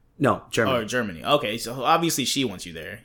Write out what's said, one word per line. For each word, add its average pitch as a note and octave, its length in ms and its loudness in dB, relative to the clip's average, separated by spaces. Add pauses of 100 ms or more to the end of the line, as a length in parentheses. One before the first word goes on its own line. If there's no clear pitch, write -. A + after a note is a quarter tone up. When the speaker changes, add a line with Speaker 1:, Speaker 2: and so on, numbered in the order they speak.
(200)
Speaker 1:
No, G#2+ 300 4
Germany. B2 300 2
Speaker 2:
Oh, A2 40 -2
Germany. G#2 400 -4
Okay, A2 360 2
so A#2+ 240 -8
obviously D#3+ 420 2
she C3+ 180 0
wants F#2+ 220 -4
you E2+ 80 -12
there. E2 320 -12